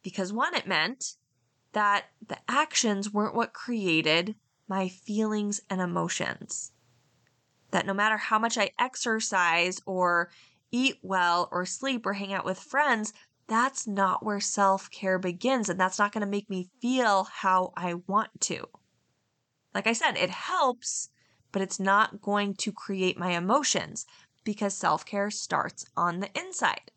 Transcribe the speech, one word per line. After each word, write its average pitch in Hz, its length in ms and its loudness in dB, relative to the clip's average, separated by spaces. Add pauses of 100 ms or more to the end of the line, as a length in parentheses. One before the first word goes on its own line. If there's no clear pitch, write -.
Because 185 300 -6
one, 294 240 -2
it - 100 -2
meant 180 520 -2 (560)
that 202 320 2 (200)
the - 220 -10
actions 220 640 0
weren't 208 240 0
what 233 180 0
created 175 840 0 (320)
my 190 200 -2
feelings 208 720 -2 (100)
and 185 120 -2
emotions. - 880 -4 (1000)
That - 140 0
no 196 80 -2
matter 208 240 2
how 214 220 0
much 226 180 0
I 208 220 0
exercise 190 1040 0
or 175 460 2 (400)
eat 254 320 0
well 175 480 2
or 180 140 -2
sleep 254 400 -4
or 196 80 -2
hang 196 200 -6
out 185 120 -4
with 190 140 -4
friends, 262 540 0 (340)
that's 240 380 0
not 196 380 0
where 208 160 -2
self-care 190 800 2
begins, 208 500 0
and 185 100 -2
that's 185 200 2
not 208 120 2
gonna 208 140 -2
make 202 240 -4
me 185 200 -4 (120)
feel 233 440 4
how 185 500 2
I 175 200 -2
want 190 460 -2
to. - 260 -4 (1040)
Like 196 140 -2
I 233 60 2
said, 254 240 0
it 180 120 2
helps, 277 800 -2 (420)
but 190 120 -2
it's 190 160 -6
not 202 420 4
going 202 360 0
to - 140 -4
create 185 460 -2
my 180 140 -2
emotions 196 720 0 (380)
because 208 320 -2
self-care 202 560 -2
starts - 540 -4 (120)
on 175 220 0
the 196 100 -6 (100)
inside. - 580 -4